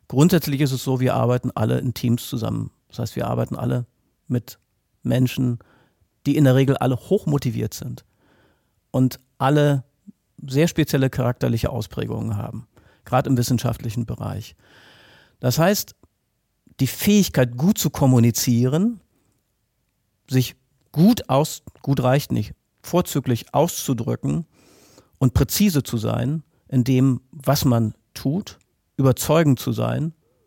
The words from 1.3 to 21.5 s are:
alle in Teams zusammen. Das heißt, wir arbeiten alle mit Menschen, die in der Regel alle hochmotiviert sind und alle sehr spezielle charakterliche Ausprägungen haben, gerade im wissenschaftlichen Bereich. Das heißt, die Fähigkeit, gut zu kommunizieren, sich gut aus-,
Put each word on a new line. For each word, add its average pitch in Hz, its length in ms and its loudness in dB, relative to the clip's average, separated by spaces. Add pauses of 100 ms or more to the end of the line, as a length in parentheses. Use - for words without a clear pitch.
alle 120 260 -2
in 123 140 -4
Teams - 360 -2
zusammen. 110 420 -6 (160)
Das - 120 -14
heißt, 120 160 -8
wir 120 120 -6
arbeiten 120 280 -4
alle 123 300 -4 (420)
mit - 300 -6 (500)
Menschen, 123 520 -2 (680)
die 143 100 0
in 151 80 4
der 131 120 6
Regel 135 220 2
alle 127 200 0
hochmotiviert 131 760 -2
sind - 320 -12 (880)
und 127 280 0 (180)
alle 143 460 2 (640)
sehr 139 220 2
spezielle 139 420 0
charakterliche 120 600 -2
Ausprägungen 113 640 -6
haben, 110 320 -10 (380)
gerade 131 240 0
im 131 80 4
wissenschaftlichen 117 680 -2
Bereich. 104 500 -10 (840)
Das 123 180 -2
heißt, 185 380 0 (840)
die 135 80 2
Fähigkeit, 143 680 2
gut 170 200 2
zu 160 120 -2
kommunizieren, 127 1080 2 (1300)
sich 131 260 0 (360)
gut 196 380 4
aus-, 139 340 0 (180)